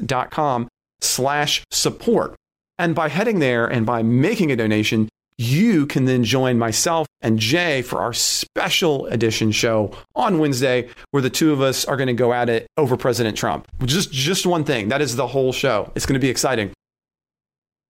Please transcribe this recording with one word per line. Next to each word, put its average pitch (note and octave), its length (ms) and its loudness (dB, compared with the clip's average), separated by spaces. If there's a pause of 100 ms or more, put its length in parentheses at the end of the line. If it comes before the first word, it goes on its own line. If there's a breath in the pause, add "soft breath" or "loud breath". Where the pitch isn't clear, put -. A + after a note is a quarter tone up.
dot B2+ 240 -4
com B2+ 380 -2 (340)
slash C#3+ 680 -2
support. G#3+ 640 0 (420)
And E3+ 160 0
by D#3 160 0
heading G3+ 300 0
there B2 260 2
and A#2 200 0
by A#2 180 0
making D3 480 2
a C3 40 2
donation, A2 540 0 (280)
you D3 480 2
can C#3+ 200 0
then B2+ 180 2
join B2+ 340 2
myself D3 500 0 (140)
and A2+ 180 2
Jay C#3+ 420 0
for - 180 -6
our A2+ 140 -2
special - 920 -2
edition A2 440 0
show A2 400 0 (240 loud breath)
on G3+ 240 0
Wednesday, B2+ 500 0 (220 loud breath)
where C#3 100 2
the B2+ 80 0
two D#3 220 2
of C#3 100 0
us C3 240 0
are C#3+ 120 -2
gonna B2+ 160 0
go A#2+ 180 2
at A#2+ 160 0
it A#2 200 -2 (100)
over B2+ 180 2
President A#2 420 0
Trump. E2 300 -4 (160)
Just, C#3 280 -2
just D3+ 340 -2
one F3 180 2
thing. A#2+ 260 -2
That C3+ 120 0
is B2+ 140 -2
the B2+ 120 -2
whole C3 240 0
show. B2 440 -2
It's - 100 -4
gonna C#3 140 0
be C3 100 2
exciting. A2+ 420 -2 (1200)